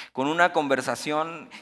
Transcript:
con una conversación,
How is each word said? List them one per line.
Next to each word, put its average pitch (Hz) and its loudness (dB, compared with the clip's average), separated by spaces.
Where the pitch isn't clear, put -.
con 135 -2
una 170 4
conversación, 151 -2